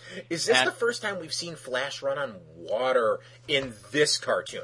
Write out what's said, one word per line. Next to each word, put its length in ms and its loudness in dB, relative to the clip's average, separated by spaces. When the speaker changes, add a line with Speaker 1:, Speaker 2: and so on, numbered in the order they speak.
Speaker 1:
Is 180 -2
this 120 6
Speaker 2:
And 80 6
Speaker 1:
the 60 2
first 300 -2
time 180 -4
we've 120 -10
seen 220 -6
Flash 480 -4
run 160 -2
on 160 -4
water 640 2
in 280 0
this 260 4
cartoon? 460 -2